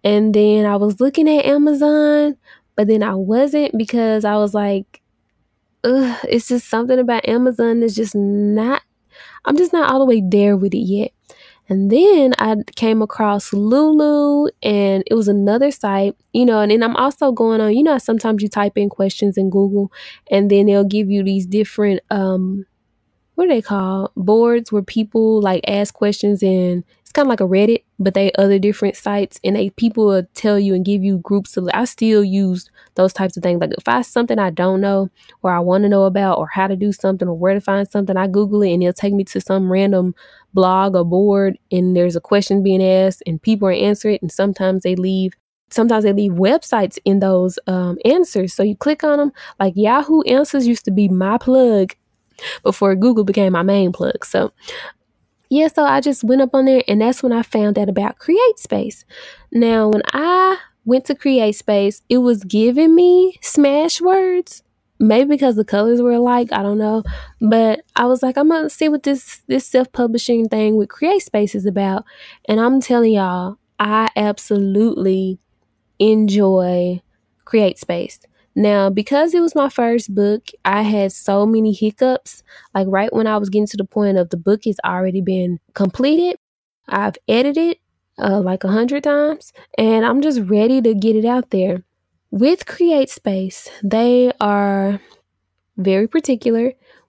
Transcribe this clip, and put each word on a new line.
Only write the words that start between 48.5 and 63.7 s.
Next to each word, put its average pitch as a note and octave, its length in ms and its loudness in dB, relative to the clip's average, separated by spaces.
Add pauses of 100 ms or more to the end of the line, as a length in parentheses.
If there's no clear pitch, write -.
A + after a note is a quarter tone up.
So - 80 -4
you G#3 140 0
click D4+ 280 -4
on D4 160 2
'em. C#4+ 120 0 (280)
Like, F#3+ 160 0
Yahoo C#4+ 460 2
Answers C4+ 460 0
used A#3 180 -2
to G#3 60 -2
be G3 180 2
my F#3+ 300 0
plug A#3+ 560 2 (680)
before G3 320 0
Google A3 280 2
became G3 300 0
my E3+ 80 0
main F#3+ 300 2
plug. - 340 -6
So, - 260 -2 (960)
yeah, D4+ 180 2
so D4+ 160 0
I C4+ 180 2
just C#4 220 -2
went B3+ 180 2
up C4 120 0
on C4+ 120 2
there, C4 220 4
and G#3 140 2
that's B3 200 0
when B3+ 100 -2
I A#3 120 -2
found G#3 340 -2
out G#3 120 -2
about G3+ 280 -4
CreateSpace. F4 880 -2 (460)
Now, A3+ 380 2
when G#3+ 120 2 (100)
I F4+ 460 2 (280)
went B3+ 200 0
to C#4 100 -4
CreateSpace, G#3+ 920 0
it B3 80 4
was A#3+ 260 2
giving B3 520 4
me F4+ 460 4
Smashwords. F4 1200 0 (360)